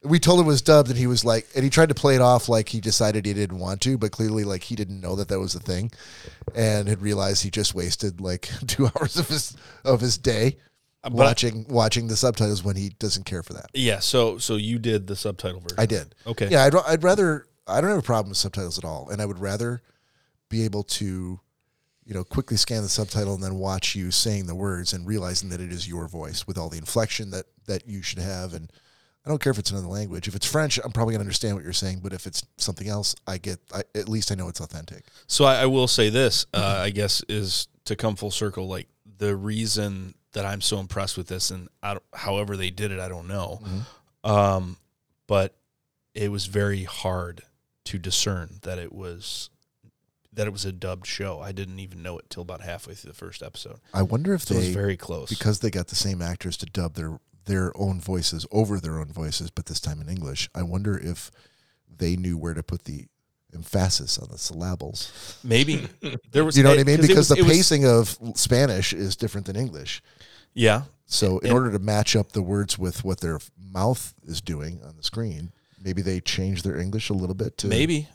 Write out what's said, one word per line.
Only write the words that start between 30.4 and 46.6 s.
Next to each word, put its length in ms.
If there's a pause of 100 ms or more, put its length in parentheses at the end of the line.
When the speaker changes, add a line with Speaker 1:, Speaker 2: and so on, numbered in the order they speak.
Speaker 1:
French, 360
I'm 100
probably 200
gonna 100
understand 320
what 80
you're 100
saying. 300
But 100
if 140
it's 160 (140)
something 320
else, 260 (140)
I 100
get, 220 (120)
I, 100 (120)
at 140
least 240
I 20
know 140
it's 120
authentic. 440 (240)
Speaker 2:
So 160
I, 180
I 40
will 200
say 240
this, 420
uh, 80
Speaker 1:
Mm-hmm. 220
Speaker 2:
I 80
guess, 380
is 400 (160)
to 100
come 220
full 160
circle, 340
like, 220 (300)
the 180
reason 800 (180)
that 140
I'm 160
so 160
impressed 400
with 100
this, 220
and 180 (140)
I 100
don't, 100 (120)
however 420
they 140
did 220
it, 60
I 100
don't 200
know. 340
Speaker 1:
Mm-hmm. 680
Speaker 2:
Um, 460 (500)
but 280 (600)
it 180
was 140
very 380